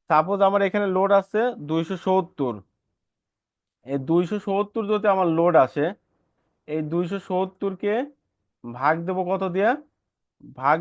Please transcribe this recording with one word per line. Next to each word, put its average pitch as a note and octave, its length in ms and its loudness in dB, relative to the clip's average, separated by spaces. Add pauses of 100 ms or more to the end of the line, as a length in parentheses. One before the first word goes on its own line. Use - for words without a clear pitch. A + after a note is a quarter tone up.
(100)
সাপোজ E3+ 280 2 (100)
আমার G3 200 2
এখানে G3+ 180 -2 (100)
লোড F#3+ 140 2 (100)
আসছে G#3 200 -2 (300)
দুইশো E3 260 -2 (100)
সত্তর, F3 480 0 (1400)
এই C#3+ 60 -2 (120)
দুইশো F3 260 2 (100)
সত্তর G3+ 360 -2 (100)
যদি G#3 220 0
আমার F#3 140 2 (100)
লোড E3+ 160 4 (100)
আসে, C#3+ 200 -2 (920)
এই D#3+ 60 -4 (120)
দুইশো F3 260 -2 (100)
সত্তরকে F#3+ 680 -4 (680)
ভাগ B2 300 0 (120)
দেব F3+ 120 -4 (120)
কত F#3+ 120 -2 (120)
দিয়া? G3 160 2 (880)
ভাগ C#3+ 200 2